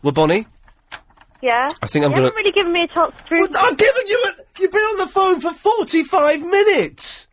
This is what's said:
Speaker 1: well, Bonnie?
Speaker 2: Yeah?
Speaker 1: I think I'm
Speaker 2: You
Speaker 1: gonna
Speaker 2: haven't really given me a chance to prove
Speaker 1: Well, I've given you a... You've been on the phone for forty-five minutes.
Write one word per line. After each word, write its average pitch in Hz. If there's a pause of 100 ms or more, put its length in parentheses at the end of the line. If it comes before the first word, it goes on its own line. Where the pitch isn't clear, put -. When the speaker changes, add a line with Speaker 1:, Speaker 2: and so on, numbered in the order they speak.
Speaker 1:
well, 139
Bonnie? 156 (920)
Speaker 2:
Yeah? 254 (120)
Speaker 1:
I -
think 147
I'm -
Speaker 2:
You -
Speaker 1:
gonna -
Speaker 2:
haven't 440
really 415
given 359
me 349
a -
chance 330
to -
prove 339
Speaker 1:
Well, 381
I've 381
given 508
you 466
a... -
You've 370
been 403
on 427
the 370
phone 370
for 330
forty-five 320
minutes. 359